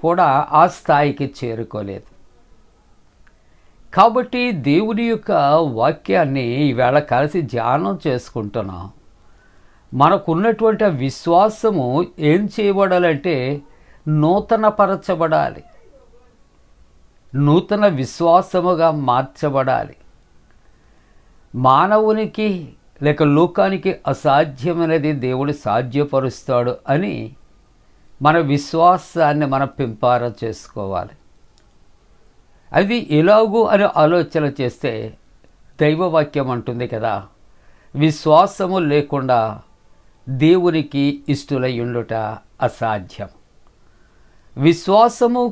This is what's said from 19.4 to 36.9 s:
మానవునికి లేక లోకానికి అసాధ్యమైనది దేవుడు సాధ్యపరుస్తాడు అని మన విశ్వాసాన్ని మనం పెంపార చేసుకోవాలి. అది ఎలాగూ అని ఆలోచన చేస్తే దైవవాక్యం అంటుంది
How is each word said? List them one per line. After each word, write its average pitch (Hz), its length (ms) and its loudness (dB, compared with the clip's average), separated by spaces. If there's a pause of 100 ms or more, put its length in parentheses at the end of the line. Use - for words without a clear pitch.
మానవునికి 214 840 2 (560)
లేక 147 180 0 (140)
లోకానికి 185 540 0 (220)
అసాధ్యమైనది 156 1000 0 (120)
దేవుడు 127 280 -2 (120)
సాధ్యపరుస్తాడు 127 1080 -2 (200)
అని 180 200 -2 (1120)
మన 156 100 4 (160)
విశ్వాసాన్ని 156 1040 0
మనం 135 240 -2
పెంపార 120 520 -2 (120)
చేసుకోవాలి. 101 720 -8 (1700)
అది 202 180 0 (220)
ఎలాగూ 208 420 4 (120)
అని 202 140 2 (160)
ఆలోచన 165 400 0 (160)
చేస్తే 123 320 -4 (920)
దైవవాక్యం 151 720 0
అంటుంది 120 380 -6